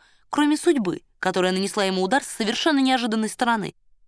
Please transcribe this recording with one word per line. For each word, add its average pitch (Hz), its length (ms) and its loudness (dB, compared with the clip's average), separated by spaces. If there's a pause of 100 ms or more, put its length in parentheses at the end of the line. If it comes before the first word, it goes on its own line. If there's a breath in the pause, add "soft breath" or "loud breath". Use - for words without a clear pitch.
(280 soft breath)
кроме 294 280 2
судьбы, 254 460 0 (160)
которая 185 340 0
нанесла 196 320 -2
ему 190 180 0
удар 240 220 0
с - 20 -10
совершенно 247 520 0
неожиданной 233 500 0
стороны. 233 460 -2 (340)